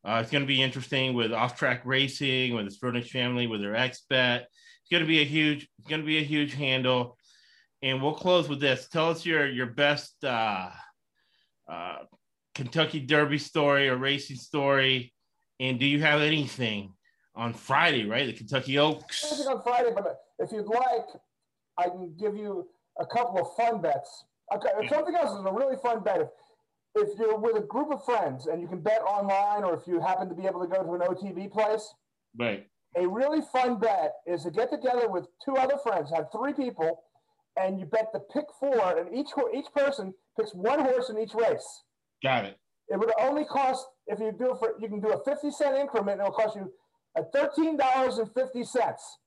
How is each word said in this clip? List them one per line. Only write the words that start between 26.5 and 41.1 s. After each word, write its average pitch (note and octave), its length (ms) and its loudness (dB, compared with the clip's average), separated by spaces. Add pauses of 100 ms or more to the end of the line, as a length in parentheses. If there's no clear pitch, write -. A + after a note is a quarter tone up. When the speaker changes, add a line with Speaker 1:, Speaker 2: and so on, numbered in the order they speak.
Speaker 2:
if G#3 220 0
you're A3 200 2
with A3+ 180 2
a G#3 100 -2
group D4 260 -2
of C#4 120 -6
friends D#3 420 0
and E3 140 -2
you E3+ 80 -10
can F3+ 120 -8
bet G#3+ 220 2
online, G3+ 600 2
or F3+ 100 2
if - 120 -8
you F3 140 0
happen F#3 280 0
to E3+ 60 -8
be F#3 120 -4
able F3+ 140 -2
to F3 60 -2
go F#3 160 0
to E3+ 120 -4
an F3 140 -2
O F#3 60 0
T F#3+ 180 -8
B F#3+ 160 -8
place, G#3+ 460 0 (440)
Speaker 1:
Right. A2+ 280 -2 (300)
Speaker 2:
a F3+ 120 2
really C#4 320 2 (120)
fun B3 260 2
bet F#3+ 380 0 (100)
is E3+ 160 -4
to E3+ 80 -4
get A3 200 0
together B3 380 0
with F#3 200 -4 (140)
two C4+ 140 0
other C4 220 2
friends, F3 360 -2
have - 180 0
three C4 200 -4
people, D4 520 -2 (520)
and F#3+ 220 0
you F#3 80 -8
bet A3 260 0
the G3+ 80 -4
pick D4 240 -4 (140)
four, G#3+ 400 2
and F3 180 -6
each C#4+ 200 -4
ho-, C4+ 180 0
each C#4 200 -6
person C#4 380 0 (240)
picks G#3+ 160 -2
one A3 280 0
horse B3+ 300 2